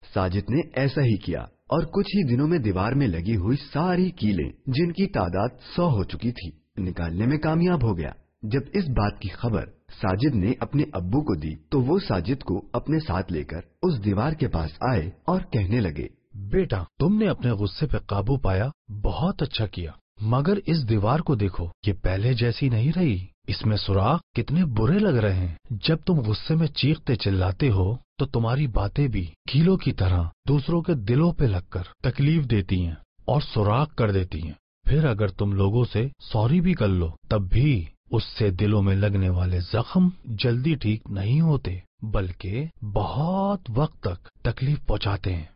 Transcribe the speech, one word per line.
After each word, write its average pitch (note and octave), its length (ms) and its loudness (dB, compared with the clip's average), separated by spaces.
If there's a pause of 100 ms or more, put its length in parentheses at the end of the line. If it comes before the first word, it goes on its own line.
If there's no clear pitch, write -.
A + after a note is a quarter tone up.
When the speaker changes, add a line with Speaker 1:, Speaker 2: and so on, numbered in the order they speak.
(140)
Speaker 1:
साजिद F#2+ 360 0
ने C3 300 -2
ऐसा C#3 200 0
ही A#2 160 4
किया D#2+ 320 -6 (220)
और D3+ 140 0
कुछ G3+ 240 -2
ही G3 160 0
दिनों B2+ 220 2
में D#3+ 160 2
दीवार G#2 320 0
में C#3+ 120 2
लगी F2 280 -2
हुई G#2+ 220 0
सारी F3+ 540 0
कीलें, F2+ 440 -2 (140)
जिनकी E3+ 380 0
तादाद F#2+ 520 -2 (180)
सौ F3 120 2
हो G#2 160 2
चुकी A2 280 -4
थी, - 300 -12 (160)
निकालने F2+ 480 -2
में D3 120 0
कामयाब D#3+ 460 2
हो A2 100 2
गया। E2 200 -6 (300)
जब G#2+ 320 -4
इस F#3 120 -2
बात G#2 340 -2
की G2 60 -6
खबर - 640 -6
साजिद G#2+ 440 0
ने G#2 280 2
अपने C#3 320 0
अब्बू F#2 260 0
को A#2 160 -2
दी, D#2 180 -6
तो - 260 -2
वो C#3+ 180 2
साजिद G#2+ 440 -2
को - 320 -4
अपने - 240 -2
साथ F#2 320 -2
लेकर D#2 320 -6 (200)
उस F3 160 0
दीवार G#2 360 0
के C#3 120 -2
पास D#2+ 320 -4 (120)
आए F#2+ 220 0 (160)
और F#3 140 0
कहने A2 380 0
लगे, C#2+ 300 -4 (260)
Speaker 2:
"बेटा, G2+ 500 -2 (120)
तुमने G#3 280 2
अपने B2 300 0
गुस्से G#2 300 -2
पे A2+ 120 0
काबू G#2 380 -2
पाया, G#2+ 360 0 (180)
बहुत G#2 520 -2
अच्छा A#2 240 -2
किया, E2+ 320 -8 (240)
मगर C#3 360 2
इस E3+ 200 0
दीवार A2+ 420 2
को D3 160 0
देखो, F#2 360 -2 (140)
ये G2+ 60 2
पहले G2 420 0
जैसी A#2+ 360 0
नहीं A#2+ 220 2
रही। B2+ 360 0 (200)
इसमें G#2+ 280 0
सुराख G2+ 440 2 (140)
कितने D3 300 0
बुरे B2 340 2
लग G3+ 180 4
रहे G#2 200 2
हैं। F2 200 -2 (160)
जब D#3 340 0
तुम F3 120 4
गुस्से G#2+ 360 0
में D#3+ 120 2
चीखते C#3+ 500 0
चिल्लाते F#2+ 520 0
हो, G2 300 2 (200)
तो C3+ 80 0
तुम्हारी C3 400 0
बातें G#2 420 0
भी G2 180 -2
कीलों E3 500 2
की C3 160 0
तरह F2+ 380 2 (160)
दूसरों D3 360 0
के E3+ 120 0
दिलों C3 380 2
पे C#3+ 140 2
लगकर F#2 360 -2 (200)
तकलीफ C#3+ 420 2
देती G2+ 360 0
हैं E2 160 -4 (320)
और D3 140 2
सुराख A2 520 0
कर A2 180 0
देती F2+ 340 -2
हैं। D#2 100 -10 (320)
फिर D3+ 180 4
अगर G#2 240 2
तुम G2+ 220 0
लोगों G2 320 2
से A#2+ 360 -2
सॉरी A#2+ 400 2
भी F3 140 4
कर G#2 140 2
लो, F2 280 0 (140)
तब G2+ 180 0
भी A2+ 400 4 (240)
उससे A2 380 0
दिलों G#2 320 2
में G2 140 4
लगने G2 320 2
वाले F2+ 320 0
जख्म F3+ 520 2 (160)
जल्दी B2 480 0
ठीक G#2+ 340 -2
नहीं G#2 300 0
होते, C3+ 420 0 (220)
बल्कि G#2 680 -4 (140)
बहुत D3 880 -2
वक्त B2 380 -2
तक - 400 -8
तकलीफ C3+ 360 -2
पहुंचाते G2 460 -2
हैं।" E2 260 -6